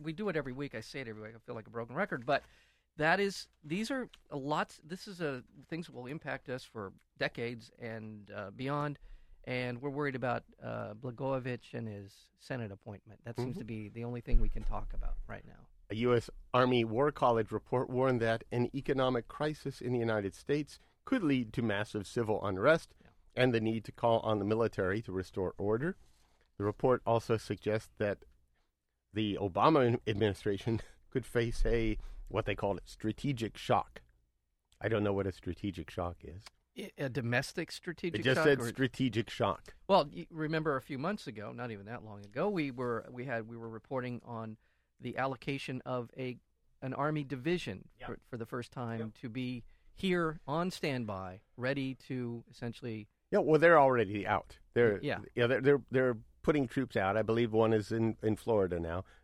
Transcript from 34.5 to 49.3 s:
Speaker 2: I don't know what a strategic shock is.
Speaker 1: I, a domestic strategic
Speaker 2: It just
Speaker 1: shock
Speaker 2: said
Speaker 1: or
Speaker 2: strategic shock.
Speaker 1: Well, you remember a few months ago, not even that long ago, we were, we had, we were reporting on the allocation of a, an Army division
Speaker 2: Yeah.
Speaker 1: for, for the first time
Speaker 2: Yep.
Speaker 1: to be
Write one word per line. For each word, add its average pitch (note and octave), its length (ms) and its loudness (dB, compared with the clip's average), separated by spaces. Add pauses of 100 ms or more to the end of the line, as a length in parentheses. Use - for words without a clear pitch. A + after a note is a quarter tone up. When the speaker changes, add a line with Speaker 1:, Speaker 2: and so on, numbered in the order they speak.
Speaker 2:
I G#2 80 -2
don't G#2 160 2
know G2+ 80 2
what G2 140 0
a F#2+ 60 -2
strategic F2 580 -6
shock F2 340 -6
is. E2 180 -14 (360)
Speaker 1:
I, D4+ 120 -12 (140)
a C3+ 60 -2
domestic B2+ 600 -2
strategic E3+ 500 -8
Speaker 2:
It - 40 -6
just C3 140 4
Speaker 1:
shock D#3 80 4
Speaker 2:
said C#3 160 6
Speaker 1:
or A#2 60 -2
Speaker 2:
strategic A#2+ 600 0
shock. - 460 -2 (140)
Speaker 1:
Well, E3+ 220 6
you E3+ 200 -12
remember D#3 460 -2
a B2+ 40 -2
few C#3+ 180 -10
months F#3 280 -6
ago, A2 280 -10
not A#2+ 160 -8
even G2+ 140 -10
that A2+ 180 -10
long G2+ 220 -14
ago, D3 240 -4
we E3 220 -2
were, A#2+ 400 -4
we B2 160 -10
had, A2+ 200 -4
we A#2 120 -12
were A2+ 100 -10
reporting B2 560 -6
on A2 320 -10 (440)
the B2 180 -8
allocation C3+ 640 -4
of B2+ 320 -6
a, B2+ 220 -8 (420)
an C3 140 -6
Army D3+ 300 -2
division C3+ 640 -4 (120)
Speaker 2:
Yeah. A#2+ 60 -12
Speaker 1:
for, A#2 120 -8 (120)
for B2+ 60 -8
the A2+ 100 -6
first B2 260 -8
time A2+ 280 -6
Speaker 2:
Yep. A2 220 -8
Speaker 1:
to B2+ 60 -6
be B2+ 360 -6 (300)